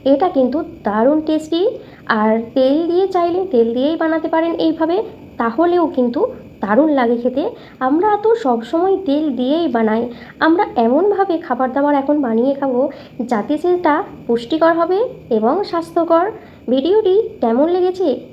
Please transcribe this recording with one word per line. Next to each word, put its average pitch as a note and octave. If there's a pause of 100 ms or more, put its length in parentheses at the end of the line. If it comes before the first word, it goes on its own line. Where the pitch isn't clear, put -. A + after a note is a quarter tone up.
এটা C#4
কিন্তু C4+ (260)
দারুণ A3+
টেস্টি। D#4 (580)
আর A3 (220)
তেল C4+ (140)
দিয়ে F4+
চাইলে F4 (120)
তেল A#3
দিয়েই C#4+
বানাতে D#4+
পারেন E4 (140)
এইভাবে, D#4+ (440)
তাহলেও E4 (120)
কিন্তু B3 (400)
দারুণ A3 (100)
লাগে A#3+
খেতে। B3 (380)
আমরা D#4 (140)
তো A4 (140)
সবসময় E4 (120)
তেল C#4+ (140)
দিয়েই D4
বানাই। A3+ (380)
আমরা E4 (120)
এমনভাবে F4+ (120)
খাবার B3+
দাবার C#4+
এখন D4 (100)
বানিয়ে A#3
খাবো, C4+ (500)
যাতে B3+
সেটা F4 (320)
পুষ্টিকর D#4+
হবে E4+ (320)
এবং A3 (100)
স্বাস্থ্যকর। E4 (420)
ভিডিওটি F#4 (260)
কেমন B3
লেগেছে F4+ (260)